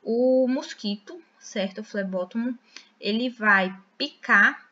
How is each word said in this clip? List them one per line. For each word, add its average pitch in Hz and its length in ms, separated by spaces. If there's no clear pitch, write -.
O 254 460
mosquito, 254 720
certo? 196 440
O - 20
flebótomo, 202 720
ele 226 300
vai 196 480
picar 247 760